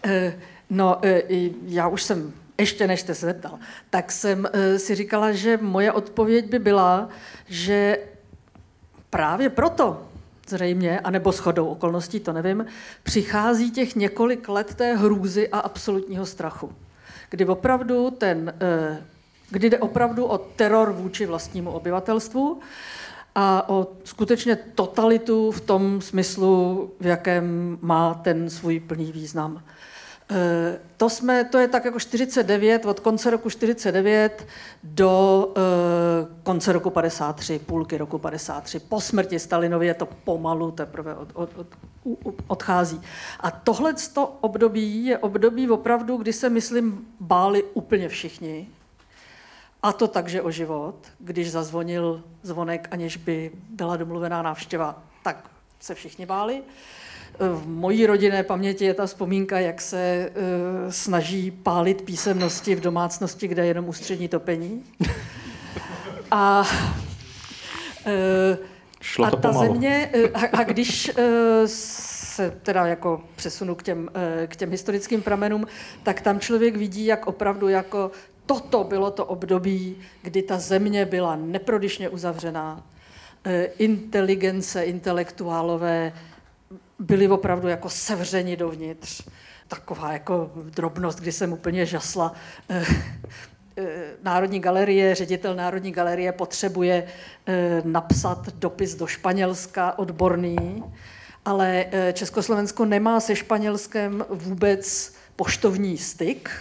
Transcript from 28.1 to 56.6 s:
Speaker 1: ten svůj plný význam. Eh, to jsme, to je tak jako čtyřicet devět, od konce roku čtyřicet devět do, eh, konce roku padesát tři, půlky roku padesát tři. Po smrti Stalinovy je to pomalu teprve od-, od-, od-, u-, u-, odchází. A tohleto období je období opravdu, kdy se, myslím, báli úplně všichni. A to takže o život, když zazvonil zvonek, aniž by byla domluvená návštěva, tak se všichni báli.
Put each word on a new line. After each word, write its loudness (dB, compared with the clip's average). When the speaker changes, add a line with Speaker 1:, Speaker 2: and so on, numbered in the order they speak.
Speaker 1:
ten 0
svůj -4
plný -6
význam. -8
Eh, 0
to 4
jsme, 2
to 2
je 6
tak 2
jako -2
čtyřicet 0
devět, 4
od 0
konce 2
roku 0
čtyřicet 0
devět 4
do, 6
eh, 4
konce 2
roku 2
padesát 0
tři, -4
půlky -4
roku -6
padesát -8
tři. -10
Po -4
smrti 0
Stalinovy 2
je 2
to -4
pomalu -2
teprve -10
od-, -16
od-, -8
od-, -18
u-, -6
u-, -8
odchází. 0
A -2
tohleto 0
období 0
je 2
období 2
opravdu, 2
kdy -2
se, 0
myslím, 0
báli 4
úplně -2
všichni. -10
A 2
to 2
takže -2
o -2
život, -6
když -6
zazvonil -4
zvonek, -6
aniž -6
by -4
byla -6
domluvená -4
návštěva, -6
tak -6
se -12
všichni -16
báli. -4